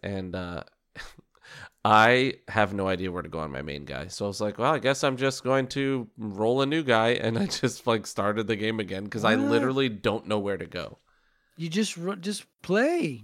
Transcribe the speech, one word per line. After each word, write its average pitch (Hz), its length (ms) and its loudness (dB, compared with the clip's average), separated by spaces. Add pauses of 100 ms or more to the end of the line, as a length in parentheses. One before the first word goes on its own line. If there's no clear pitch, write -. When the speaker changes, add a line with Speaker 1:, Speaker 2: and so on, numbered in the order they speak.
Speaker 1:
and, 95 320 -6
uh, 90 280 -8 (320)
<laughs> - 80 -14 (840)
I 113 480 6 (160)
have 104 240 2
no 98 140 -2
idea 92 240 -2
where 87 120 -4
to 82 60 -12
go 80 100 -6
on 78 120 -6
my 67 100 -6
main 73 240 -8
guy. 69 220 -8
So 98 180 -6
I - 20 -2
was 101 140 -6
like, 104 160 -2
"Well, 127 160 2
I 139 60 -2
guess 131 240 0
I'm 135 140 0
just 135 260 -2
going 131 260 2
to 135 380 -2 (100)
roll 107 440 0
a 139 40 4
new 156 180 0
guy," 113 280 4
and 113 280 0
I 202 60 2
<laughs> - 160 -4
just, - 260 -2
like, 110 180 2
started 104 420 -2
the 113 100 0
game 110 220 -2
again 95 280 -6
'cause 107 160 -4
I 110 120 6
Speaker 2:
What? 135 140 2
Speaker 1:
literally 131 400 2
don't 107 380 0
know 104 120 2
where 98 180 -2
to 87 100 -8
go. - 320 -8 (580)
Speaker 2:
You 165 120 -6
just 196 280 0
ru-, 185 200 -6
just 196 280 -8 (160)
play. 208 640 0